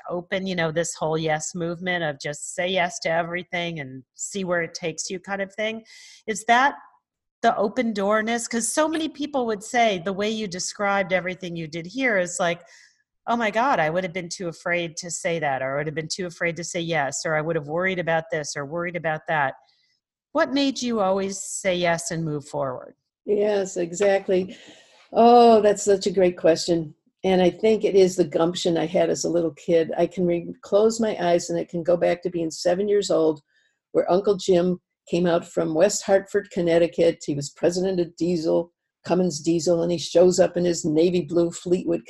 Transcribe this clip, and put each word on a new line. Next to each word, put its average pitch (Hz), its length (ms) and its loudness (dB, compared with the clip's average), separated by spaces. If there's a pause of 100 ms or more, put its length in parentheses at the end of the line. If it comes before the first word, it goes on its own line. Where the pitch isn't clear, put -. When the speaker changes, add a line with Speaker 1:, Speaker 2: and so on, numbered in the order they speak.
Speaker 1:
open, 180 380 -6
you 185 80 -4
know, 165 160 0
this 165 240 -4
whole 160 220 -2
yes 156 360 -4
movement 175 520 -4
of 147 160 -6
just - 340 -10
say 180 140 -4
yes 180 300 -2
to 175 100 -4
everything 170 720 -4
and 131 240 -12 (120)
see - 300 -8
where 175 160 0
it 165 120 -6
takes 170 360 -8
you 185 100 -8
kind 196 220 -6
of 196 120 -6
thing? 220 300 -6 (420)
Is 214 220 -6
that 254 280 4 (680)
the 233 160 4
open 220 360 -2
doorness? 214 540 0
'Cause 233 240 -4
so 311 160 2
many 311 220 -4
people 294 360 -4
would 214 180 -4
say 226 360 2
the 185 140 -6
way 202 160 -2
you 220 180 -4
described 190 640 -2
everything 180 460 -4
you 165 100 -8
did 165 180 -10
here 233 320 -2
is 175 220 -2
like, 175 220 0 (680)
"Oh 233 80 0
my 226 160 -2
God, 233 280 0
I 156 100 2
would 180 160 -2
have 165 80 -8
been 175 160 -8
too 180 180 -8
afraid 170 500 -4
to 175 140 -12
say 170 280 -4
that, 139 220 -2
or 135 140 -4
I - 40 -2
would 151 80 -4
have 151 80 -8
been 156 120 -6
too 180 200 -6
afraid 170 280 -4
to 170 80 -10
say 175 160 -6
yes, 160 460 -2
or 160 100 0
I 151 60 0
would 160 160 -2
have 143 100 -6
worried 180 320 -2
about 165 320 -2
this 151 240 -6
or 143 100 -6
worried 170 300 -6
about 156 320 -6
that." 147 280 0 (760)
What 285 220 0
made 277 280 0
you 240 200 -2
always 196 420 -2
say - 320 -2
yes 170 340 0
and 165 140 -4
move 151 240 -4
forward? 139 480 -8 (300)
Speaker 2:
Yes, 202 500 0
exactly. 185 800 0 (580)
Oh, 233 480 8
that's 202 220 2
such 196 220 4
a 202 60 0
great 180 260 4
question. 170 560 2 (300)
And 185 180 4
I 180 80 6
think 214 360 2
it 175 100 2
is 185 220 6
the 175 80 4
gumption 170 520 0
I 160 100 0
had 170 220 2
as 160 140 -2
a 165 60 -2
little 165 240 0
kid. 165 440 0
I 175 80 4
can 180 200 -2
re-, 175 280 -2 (100)
close 220 360 2
my 214 180 0
eyes 175 320 2
and 170 80 -2
I 170 60 -2
can 175 180 -6
go 175 140 2
back 175 280 0
to 180 60 -4
being 165 220 -4
seven 180 380 -2
years 202 200 0
old, 160 320 2 (520)
where 165 180 0
Uncle 196 240 2
Jim 180 460 2 (280)
came 175 160 0
out 170 200 2
from 165 280 -4
West 185 300 2
Hartford, 196 480 0
Connecticut. 170 720 2
He 151 100 -4
was 143 140 -8
president 180 520 0
of 165 160 -6
Diesel, 170 560 0 (320)
Cummins 170 340 0
Diesel, 170 420 2
and 175 120 0
he 170 40 -2
shows 180 440 4
up - 160 2
in 175 80 0
his 170 180 -2
navy 175 380 2
blue 170 300 0
Fleetwood 175 580 -2